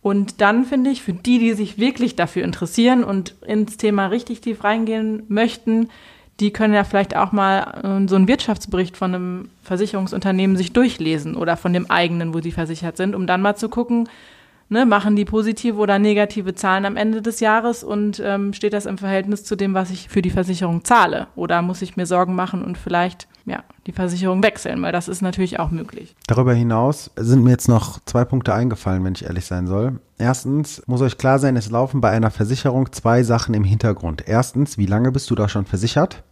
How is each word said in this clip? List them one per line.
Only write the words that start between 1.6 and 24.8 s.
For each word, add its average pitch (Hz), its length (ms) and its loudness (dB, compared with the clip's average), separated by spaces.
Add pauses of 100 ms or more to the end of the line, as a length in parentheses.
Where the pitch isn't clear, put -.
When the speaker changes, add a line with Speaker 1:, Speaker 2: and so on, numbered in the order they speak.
Speaker 1:
wirklich 240 380 0
dafür 202 280 -2
interessieren 233 600 2
und 196 320 -4 (100)
ins 214 320 -2
Thema 208 280 0
richtig 233 360 -4
tief 220 220 -6
reingehen 220 640 -2
möchten, 226 640 0 (500)
die 208 120 2
können 214 220 2
ja 202 100 4
vielleicht 196 320 0
auch 175 160 0
mal, 196 760 0
äh, - 20 -2
so 190 80 2
einen 190 120 6
Wirtschaftsbericht 185 680 -2
von 185 180 -4
einem 180 360 -8 (140)
Versicherungsunternehmen 190 920 0
sich 180 160 -2
durchlesen 160 640 0
oder 165 220 0
von 175 160 -2
dem 180 180 0
eigenen, 170 420 0
wo 165 60 -2
sie 165 120 -6
versichert 165 440 -6
sind, 196 200 -2
um 185 120 -4
dann 180 140 0
mal 208 140 0
zu 220 140 -6
gucken, 233 380 -2 (600)
ne, 202 160 2
machen 208 300 4
die 202 100 2
positive 214 520 -2
oder 202 200 2
negative 208 560 2
Zahlen 190 320 0
am 202 120 -4
Ende 220 240 0
des 226 180 -6
Jahres 226 460 2
und, 208 380 -2
ähm, 202 300 -2
steht 208 200 -2
das 208 120 -4
im 196 120 -6
Verhältnis 196 480 -2
zu 214 100 -4
dem, 196 180 -2
was 185 160 0
ich - 200 -12
für 196 120 2
die 180 80 0
Versicherung 180 540 -2
zahle? 185 520 2
Oder 170 260 0
muss 175 200 -4
ich 180 140 -10
mir 180 100 -4
Sorgen 180 300 0
machen 180 300 -4
und 175 120 -8
vielleicht, 175 520 -2 (160)
ja, - 180 -8 (220)
die 175 80 -12
Versicherung 185 500 0
wechseln? - 380 0